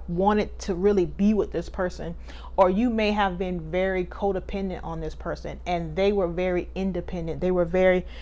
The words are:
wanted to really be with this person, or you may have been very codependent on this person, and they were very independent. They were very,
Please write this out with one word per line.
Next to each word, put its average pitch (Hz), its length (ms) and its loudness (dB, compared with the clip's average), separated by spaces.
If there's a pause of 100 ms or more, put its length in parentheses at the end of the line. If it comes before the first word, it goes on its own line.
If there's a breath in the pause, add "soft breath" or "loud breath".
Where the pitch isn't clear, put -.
wanted 196 520 2
to 190 160 -4
really 190 300 4
be 196 280 2
with 196 180 0
this 165 180 -4
person, 175 460 -4 (420 loud breath)
or 190 120 8
you 220 200 2
may 220 220 2
have 196 260 0
been 180 340 -4
very 185 340 0
codependent 190 800 -4
on 165 160 -6
this 156 160 -6
person, - 500 -8
and 170 300 -4
they 196 160 4
were 196 160 2
very 180 480 -2
independent. 175 680 -4
They 185 100 2
were 180 140 2
very, 185 400 4 (160 loud breath)